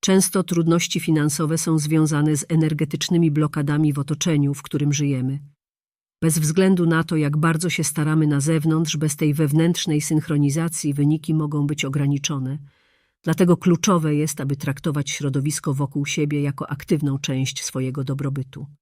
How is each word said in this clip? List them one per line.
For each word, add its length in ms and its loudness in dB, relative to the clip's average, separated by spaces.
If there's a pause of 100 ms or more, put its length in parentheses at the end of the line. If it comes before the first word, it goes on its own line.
Często 420 2
trudności 580 0
finansowe 580 0
są 200 0
związane 580 2
z 120 -6
energetycznymi 800 2
blokadami 640 0
w 60 -2
otoczeniu, 560 0
w 80 -14
którym 300 -2
żyjemy. 460 -2 (840)
Bez 160 2
względu 480 4
na 180 2
to, 120 -2
jak 200 0
bardzo 340 0
się 140 -2
staramy 420 2
na 140 2
zewnątrz, 560 0
bez 200 -2
tej 180 0
wewnętrznej 640 2
synchronizacji 960 -2
wyniki 400 0
mogą 320 0
być 180 -4
ograniczone. 720 -2 (640)
Dlatego 340 4
kluczowe 580 2
jest, 260 -2
aby 160 -2
traktować 540 -4
środowisko 640 -2
wokół 320 -4
siebie 360 -2
jako 280 -4
aktywną 480 -2
część 460 -4
swojego 400 -6
dobrobytu. 640 -6 (160)